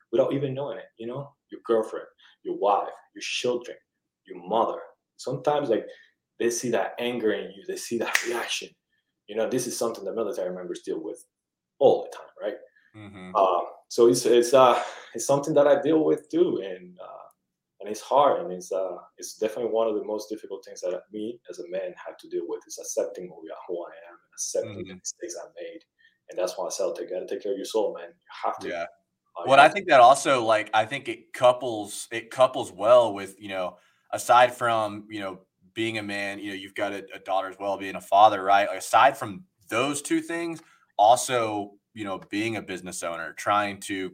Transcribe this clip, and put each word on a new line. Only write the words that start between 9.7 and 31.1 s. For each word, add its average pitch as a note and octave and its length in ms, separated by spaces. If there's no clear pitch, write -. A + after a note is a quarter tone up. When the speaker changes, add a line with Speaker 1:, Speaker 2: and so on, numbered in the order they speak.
Speaker 1:
something A2 300
the F#2 80
military G2 400
members F2+ 300
deal F#2 180
with - 240
all B2 240
the - 120
time, - 140
right? - 180
Speaker 2:
Mm-hmm. F#2+ 400
Speaker 1:
Um, F#2 280
so A#2 200
it's, C3 200
it's, A#2+ 260
uh, B2+ 260
it's A#2 100
something C#3+ 300
that C#3+ 120
I C#3 140
deal D#3 240
with D3+ 240
too, D#3 340
and, F#2 360
uh, F#2+ 260
and G2+ 100
it's G#2+ 120
hard, B2+ 400
and F2 120
it's, F2+ 180
uh, F#2 260
it's - 200
definitely A2 340
one A2+ 160
of G#2+ 80
the G2+ 80
most G#2+ 260
difficult G2+ 340
things G2+ 180
that F2+ 200
me A2 280
as - 80
a E2+ 120
man F2+ 260
have - 120
to - 120
deal F2 180
with - 200
is - 100
accepting - 520
who, - 120
who F2 160
I - 60
am - 60
and - 220
accepting - 420
the F2+ 60
Speaker 2:
Mm-hmm. - 160
Speaker 1:
mistakes - 440
I - 40
made. E3 200
And - 80
that's F2+ 180
why F2+ 120
I - 20
say, - 140
"Take, F2 140
gotta F2+ 160
take G2 160
care G2+ 120
of F#2+ 40
your F#2+ 80
soul, G2+ 320
man. E2+ 120
You - 220
have - 160
to." F#2+ 80
Speaker 2:
Yeah. E2+ 160
Speaker 1:
Uh, - 640
you B2+ 40
Speaker 2:
What C3+ 100
I C#3+ 40
Speaker 1:
have D#3 80
to. - 40
Speaker 2:
think F#3+ 120
that C#3+ 140
also, C3 420
like, G#2+ 300
I A2 120
think A#2 220
it A2+ 260